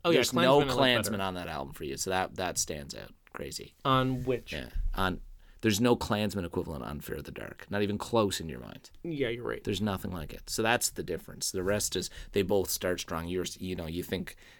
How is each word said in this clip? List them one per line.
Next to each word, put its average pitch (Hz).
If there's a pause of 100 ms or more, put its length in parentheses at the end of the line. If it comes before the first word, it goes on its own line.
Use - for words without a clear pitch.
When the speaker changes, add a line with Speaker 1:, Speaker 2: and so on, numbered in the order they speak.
Speaker 1:
oh, 170
yeah, 160
Speaker 2:
there's 123
Speaker 1:
Klansman 123
I -
Speaker 2:
no 135
Speaker 1:
like 131
Speaker 2:
Klansman 113
Speaker 1:
better. 95
Speaker 2:
on 92
that 90
album 71
for -
you, 69
so -
that, 92
that 90
stands 71
out - (220)
crazy. - (100)
Speaker 1:
On 131
which? 123
Speaker 2:
Yeah, 65 (280)
on, 92 (420)
there's 107
no 120
Klansman 101
equivalent 82
on 73
Fear -
of 71
the -
Dark. -
Not 101
even 104
close 107
in 82
your 65
mind. - (140)
Speaker 1:
Yeah, 143
you're 120
right. 113
Speaker 2:
There's 98
nothing 98
like 82
it. -
So -
that's 117
the 90
difference. -
The 92
rest 98
is, 87 (220)
they 101
both 95
start 90
strong. 82
You're, 90 (140)
you 92
know, 85
you 82
think, 95 (220)